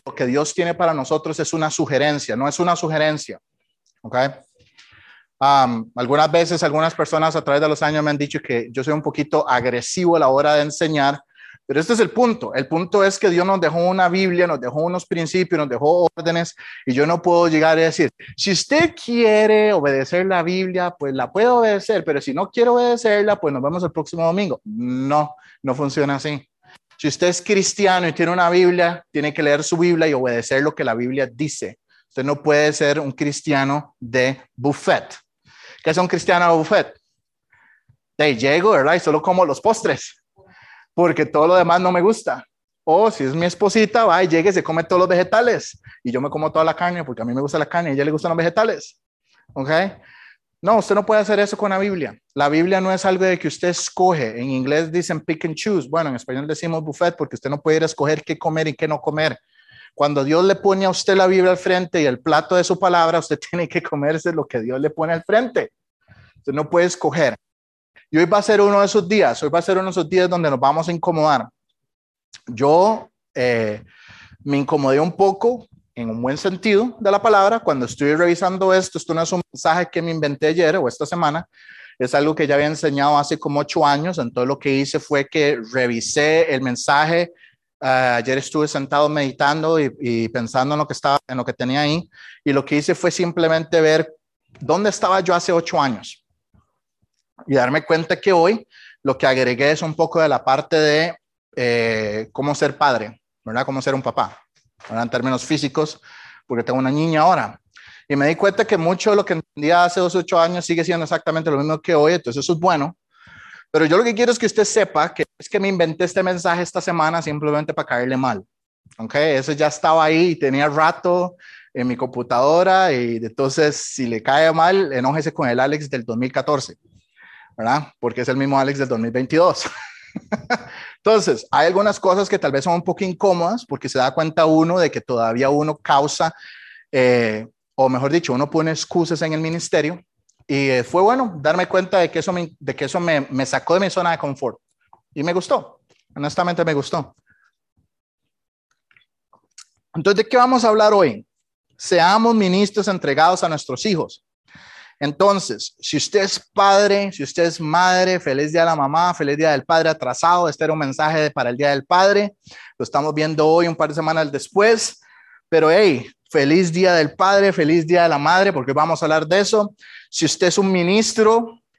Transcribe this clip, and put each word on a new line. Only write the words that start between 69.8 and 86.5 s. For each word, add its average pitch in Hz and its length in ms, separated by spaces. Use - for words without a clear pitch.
de 185 60
esos 170 180
días 180 200
donde 170 200
nos 131 100
vamos 156 300
a - 20
incomodar. 156 560
Yo, 160 640
eh, 113 480
me 143 140
incomodé 139 420
un 170 140
poco, 202 560
en 113 80
un 113 120
buen 135 160
sentido 202 600
de 202 120
la 202 100
palabra, 214 380
cuando 139 260
estuve 143 300
revisando 180 580
esto. 185 240
Esto 165 160
no 160 80
es 160 120
un 175 80
mensaje 170 400
que 165 100
me 165 100
inventé 151 360
ayer 165 300
o 143 100
esta 139 180
semana. 165 420
Es 127 180
algo 147 180
que 156 140
ya 143 80
había 147 120
enseñado 147 500
hace 147 200
como 143 220
ocho 151 260
años. 151 320
Entonces, 123 300
lo 139 100
que 139 160
hice 139 260
fue 139 280
que 143 320
revisé 147 800